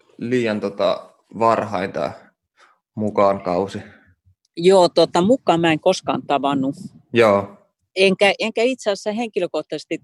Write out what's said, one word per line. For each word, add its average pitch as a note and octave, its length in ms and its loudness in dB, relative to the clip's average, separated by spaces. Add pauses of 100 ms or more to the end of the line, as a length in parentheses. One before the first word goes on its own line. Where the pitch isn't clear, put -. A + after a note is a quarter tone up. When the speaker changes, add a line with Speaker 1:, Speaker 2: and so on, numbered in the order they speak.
(180)
Speaker 1:
liian, A2+ 420 -2
tota, G2 500 -4 (280)
varhain G#2 540 0
tää - 400 -8 (640)
mukaan G#2 480 0
kausi? F#2+ 360 -4 (760)
Speaker 2:
Joo, F3+ 320 6
tota, E3+ 320 2
Mukkaa F#3 380 2
mä E3+ 140 2
en D3+ 80 -2
koskaan D3 460 -2
tavannut. C#3 480 -2 (380)
Speaker 1:
Joo. G#2 440 2 (400)
Speaker 2:
Enkä, F#3+ 420 2
enkä A3 240 -4
itse B3 280 -2
asiassa G3+ 220 -6
henkilökohtaisesti F3 920 -6